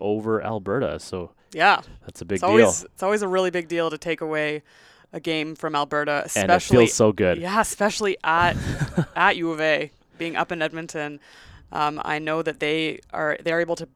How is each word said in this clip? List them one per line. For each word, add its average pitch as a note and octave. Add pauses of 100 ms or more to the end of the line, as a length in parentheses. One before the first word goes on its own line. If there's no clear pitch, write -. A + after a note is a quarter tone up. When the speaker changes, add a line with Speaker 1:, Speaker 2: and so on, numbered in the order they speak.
Speaker 1:
over G#2+
Alberta. G2+
So F2+ (200)
Speaker 2:
Yeah. F3 (200)
Speaker 1:
that's -
a F2
big G2
Speaker 2:
It's -
Speaker 1:
deal. F3+
Speaker 2:
always, -
it's -
always G#3
a G3
really F#3
big E3+
deal E3
to D3+
take E3
away D3+ (500)
a E3
game D#3
from D#3
Alberta, D3 (140)
Speaker 1:
And G2
it F3
Speaker 2:
especially F3 (100)
Speaker 1:
feels A2+
so G#2+
good. F#2
Speaker 2:
Yeah, F#3+
especially G3+
at, E3+ (300)
Speaker 1:
<laughs> -
Speaker 2:
at F3+
U E3
of D#3
A, D3+ (280)
being E3
up E3+
in E3+
Edmonton. D#3 (520)
Um, D3+
I D3+
know D#3
that D#3+
they D#3 (140)
are, D#3
they're E3
able E3+
to E3